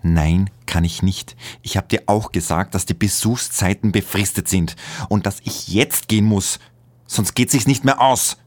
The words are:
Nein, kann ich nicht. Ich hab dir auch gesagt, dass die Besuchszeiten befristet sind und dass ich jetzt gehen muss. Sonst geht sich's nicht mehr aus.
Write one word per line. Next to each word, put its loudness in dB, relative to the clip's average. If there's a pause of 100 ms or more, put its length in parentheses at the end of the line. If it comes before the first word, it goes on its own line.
Nein, 4 (160)
kann 0
ich -2
nicht. -2 (260)
Ich -10
hab -4
dir 0
auch 0
gesagt, -2
dass -2
die -4
Besuchszeiten 0
befristet -2
sind 0 (340)
und 0
dass -4
ich -8
jetzt 0
gehen 4
muss. 0 (480)
Sonst -2
geht 2
sich's 2
nicht 2
mehr 4
aus. 2